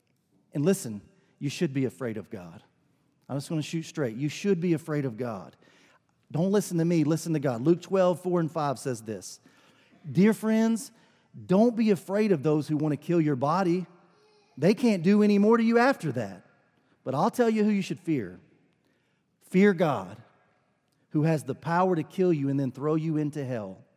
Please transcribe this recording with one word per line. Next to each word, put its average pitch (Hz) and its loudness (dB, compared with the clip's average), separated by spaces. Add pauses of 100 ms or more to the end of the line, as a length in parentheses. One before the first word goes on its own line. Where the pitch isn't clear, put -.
(540)
And 143 -2
listen, 127 -2 (360)
you 139 -6
should 156 -4
be 135 -2
afraid 117 -6
of 101 -14
God. 90 -16 (680)
I 123 -8
just 143 -8
wanna 156 -4
shoot 160 -6
straight. 127 -6
You 143 -4
should 190 -2
be 175 0
afraid 151 -4
of 120 -6
God. 107 -10 (760)
Don't 170 0
listen 190 0
to 165 2
me, 170 2
listen 160 -2
to 156 0
God. 131 -2
Luke 165 2
twelve, 180 2
four 180 0
and 160 -2
five 143 -4
says 120 -6
this, 107 -12 (680)
"Dear 190 4
friends, 220 -2 (560)
don't 214 4
be 214 2
afraid 208 0
of 147 0
those 151 0
who 156 -2
wanna 151 -2
kill 170 -2
your 147 0
body. 170 0 (680)
They 175 4
can't 214 0
do 202 6
any 208 6
more 220 6
to 226 2
you 233 4
after 233 2
that. 101 -6 (600)
But 127 -4
I'll 175 2
tell 233 2
you 220 2
who 214 2
you 202 0
should - -8
fear. 101 -4 (1120)
Fear 196 6
God, 117 -2 (920)
who 151 0
has 156 0
the 123 -6
power 180 0
to 156 -4
kill 180 0
you 139 -2
and 139 0
then 131 -2
throw 151 -4
you 160 -2
into 151 -4
hell. 107 -10 (120)